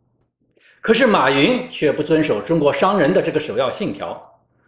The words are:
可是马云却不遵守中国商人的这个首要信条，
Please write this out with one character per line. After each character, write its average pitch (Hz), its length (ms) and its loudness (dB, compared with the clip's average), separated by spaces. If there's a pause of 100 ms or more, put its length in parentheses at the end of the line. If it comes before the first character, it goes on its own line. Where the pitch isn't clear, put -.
(800)
可 220 140 2
是 240 140 4
马 160 200 2
云 151 440 2
却 147 180 0
不 147 140 -2
遵 156 180 2
守 110 180 0
中 165 200 0
国 143 120 2
商 196 240 0
人 180 160 2
的 190 80 2
这 160 120 -2
个 151 80 -2
首 107 180 -6
要 131 100 -2
信 156 240 -6
条， - 460 -12 (300)